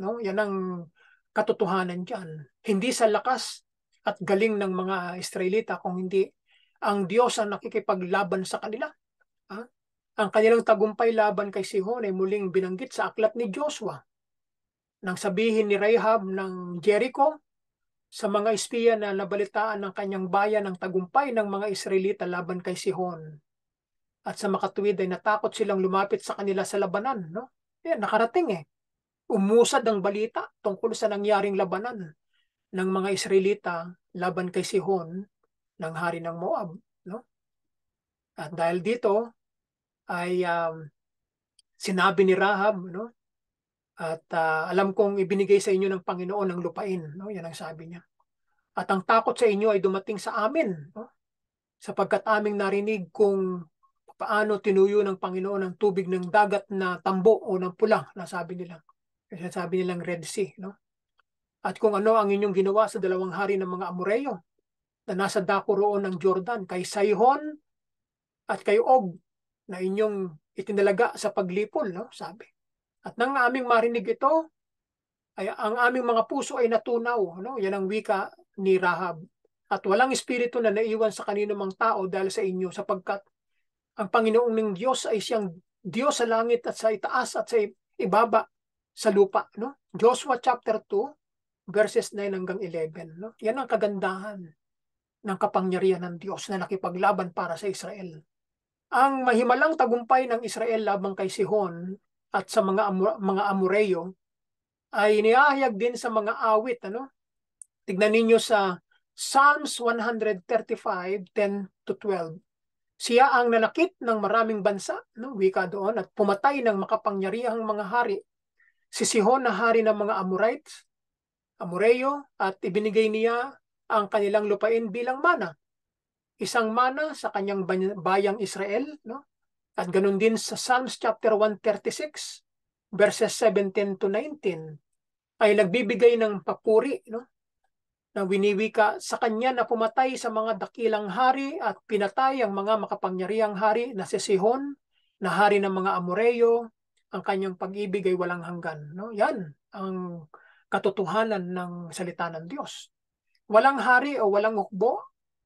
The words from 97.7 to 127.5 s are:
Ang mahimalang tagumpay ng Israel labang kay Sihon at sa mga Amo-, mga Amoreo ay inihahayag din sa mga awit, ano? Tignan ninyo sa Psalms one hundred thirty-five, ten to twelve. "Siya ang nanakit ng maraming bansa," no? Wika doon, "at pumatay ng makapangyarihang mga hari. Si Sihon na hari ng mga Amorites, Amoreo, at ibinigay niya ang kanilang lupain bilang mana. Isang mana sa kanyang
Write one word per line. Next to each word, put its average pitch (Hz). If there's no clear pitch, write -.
Ang 262
mahimalang 254
tagumpay 247
ng 233
Israel 220
labang 196
kay 190
Sihon 185
at 196
sa -
mga 202
Amo-, 196
mga 190
Amoreo 190
ay 214
inihahayag 262
din 240
sa 233
mga 220
awit, 233
ano? 262
Tignan 208
ninyo 226
sa 196
Psalms 285
one 233
hundred 214
thirty-five, 202
ten 202
to 196
twelve. 180
"Siya 247
ang 240
nanakit 233
ng 233
maraming 214
bansa," 208
no? 254
Wika 190
doon, 202
"at -
pumatay 214
ng 196
makapangyarihang 220
mga 214
hari. 233
Si -
Sihon 240
na 220
hari 226
ng 214
mga 208
Amorites, 196
Amoreo, 247
at 196
ibinigay 214
niya 233
ang 208
kanilang 208
lupain 220
bilang 247
mana. 269
Isang 220
mana 262
sa -
kanyang 196